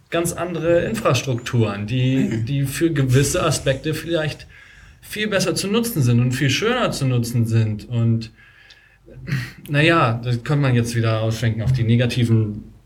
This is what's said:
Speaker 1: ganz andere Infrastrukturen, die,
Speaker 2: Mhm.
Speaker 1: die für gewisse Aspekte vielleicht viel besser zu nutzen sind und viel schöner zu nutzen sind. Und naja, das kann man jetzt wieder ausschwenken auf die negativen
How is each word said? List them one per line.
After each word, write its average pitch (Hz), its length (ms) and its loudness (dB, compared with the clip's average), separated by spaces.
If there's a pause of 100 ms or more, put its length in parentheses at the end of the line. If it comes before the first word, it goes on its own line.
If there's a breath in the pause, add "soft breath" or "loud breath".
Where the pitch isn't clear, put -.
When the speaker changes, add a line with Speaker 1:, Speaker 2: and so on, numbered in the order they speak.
(100)
Speaker 1:
ganz 170 240 -2
andere 170 500 0
Infrastrukturen, 117 1040 -2
die, 127 300 0
Speaker 2:
Mhm. 110 260 0
Speaker 1:
die 139 220 -2
für 165 260 0
gewisse 139 500 2
Aspekte 151 520 -2
vielleicht 156 520 -4 (540 loud breath)
viel 214 260 -6
besser 185 300 0
zu 185 120 -4
nutzen 220 340 0
sind 120 180 4
und 127 120 2
viel 139 180 0
schöner 220 420 0
zu - 140 -2
nutzen 117 400 0
sind. 110 420 0
Und 117 420 0 (1400 loud breath)
naja, 147 540 2
das 123 220 -2
kann 147 160 0
man 131 140 2
jetzt 117 200 0
wieder 113 280 0
ausschwenken 110 400 0
auf 131 100 2
die 127 120 2
negativen 113 880 2 (140)